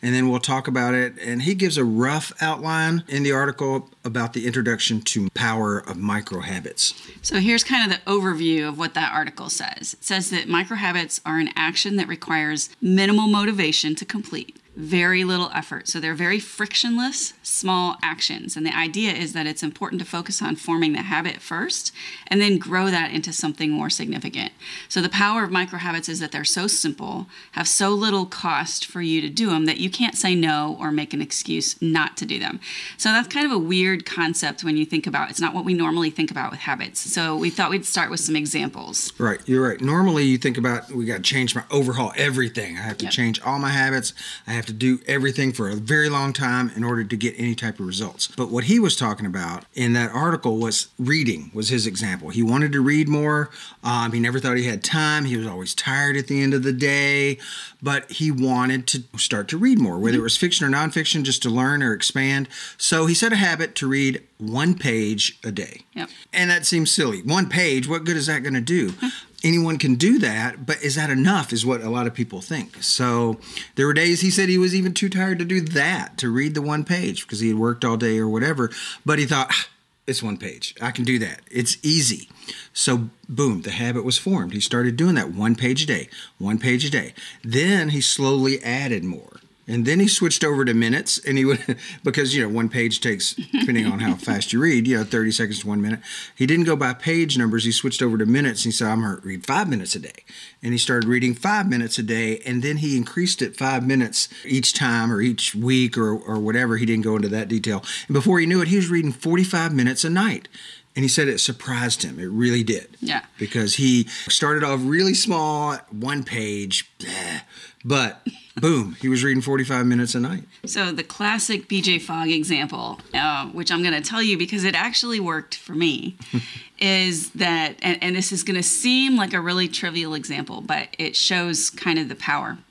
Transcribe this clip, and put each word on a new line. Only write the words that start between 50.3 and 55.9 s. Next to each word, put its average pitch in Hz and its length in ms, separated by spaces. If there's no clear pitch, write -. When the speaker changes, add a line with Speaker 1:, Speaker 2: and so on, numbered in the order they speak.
Speaker 1:
was 113 300
reading 120 560
was 110 160
his 120 160
example. 95 440
He 110 120
wanted 135 300
to 143 100
read 147 260
more. 147 440
Um, 117 280
he 117 80
never 120 200
thought 123 180
he 123 60
had 110 200
time. 151 420
He 123 120
was 113 80
always 92 300
tired 139 420